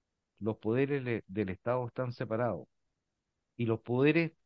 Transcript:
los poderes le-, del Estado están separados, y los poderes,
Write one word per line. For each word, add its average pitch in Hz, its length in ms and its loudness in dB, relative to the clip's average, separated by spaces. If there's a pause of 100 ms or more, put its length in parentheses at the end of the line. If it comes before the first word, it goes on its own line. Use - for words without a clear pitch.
(400)
los 107 180 -2
poderes 135 460 0
le-, 117 240 -2
del 98 220 -2
Estado 120 380 -2
están 127 240 -4
separados, 110 560 -4 (880)
y 120 100 -2
los 110 140 2
poderes, 151 540 4 (120)